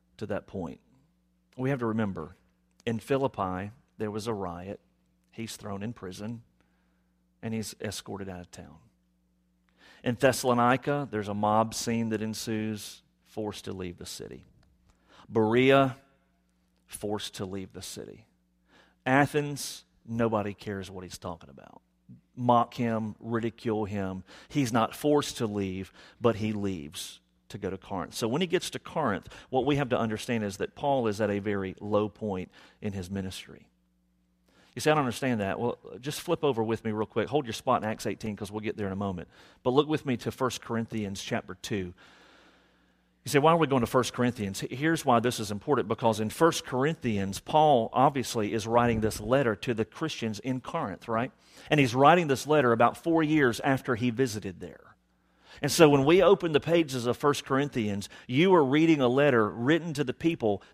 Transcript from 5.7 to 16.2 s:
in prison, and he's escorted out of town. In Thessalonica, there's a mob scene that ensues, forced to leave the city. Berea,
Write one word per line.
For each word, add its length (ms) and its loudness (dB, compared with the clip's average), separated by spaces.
in 100 -6
prison, 500 -12
and 100 -6
he's 280 -6
escorted 480 -8
out 120 -12
of 100 -18
town. 280 -20
In 120 -2
Thessalonica, 960 2
there's 180 -4
a 60 -4
mob 400 2
scene 340 -2
that 140 -2
ensues, 800 -8
forced 400 -10
to 60 -10
leave 260 -10
the 80 -16
city. 400 -16
Berea, 680 4